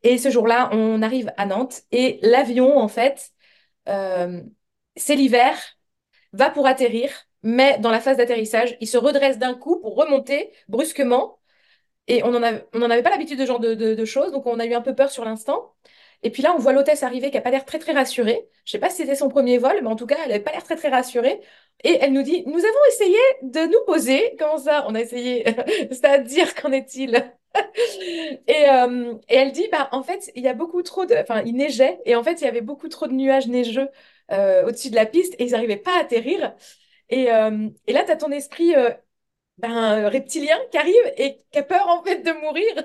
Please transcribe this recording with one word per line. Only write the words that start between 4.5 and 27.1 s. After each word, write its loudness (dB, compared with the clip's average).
c'est 0
l'hiver, 4
va 4
pour 0
atterrir, 0
mais 4
dans 0
la 0
phase 0
d'atterrissage, 0
il -10
se 0
redresse 2
d'un -4
coup -4
pour -8
remonter 0
brusquement. -2
Et 2
on 0
en 0
a, 0
on -2
en 0
avait 2
pas 2
l'habitude -4
de -2
ce -4
genre -2
de, -2
de, -2
de -4
choses, -2
donc -6
on -4
a -4
eu -4
un -2
peu -4
peur 2
sur -10
l'instant. -6
Et -2
puis -8
là, 4
on 0
voit 2
l'hôtesse 2
arriver -4
qui -6
a -2
pas -2
l'air -2
très, -8
très -6
rassurée. -2
Je -14
sais -6
pas -2
si -4
c'était -4
son -2
premier 2
vol, 2
mais -6
en -4
tout -12
cas, 0
elle -4
avait -2
pas -6
l'air -10
très, -6
très -4
rassurée. 0
Et 4
elle 2
nous 2
dit, « -2
Nous -4
avons 4
essayé 4
de -2
nous 4
poser. » 2
Comment -2
ça ? 0
On -6
a -4
essayé. -6
<laughs> -2
C'est-à-dire, 2
qu'en -4
est-il ? -2